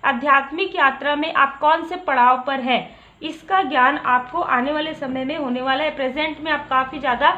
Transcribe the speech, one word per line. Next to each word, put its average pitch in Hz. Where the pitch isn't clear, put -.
आध्यात्मिक 277
यात्रा 285
में 302
आप 277
कौन 320
से 359
पड़ाव 254
पर 269
हैं, 240
इसका 381
ज्ञान 277
आपको 254
आने 254
वाले 311
समय 262
में 302
होने 254
वाला 269
है। 302
Present 285
में 311
आप 294
काफ़ी 262
ज़्यादा 277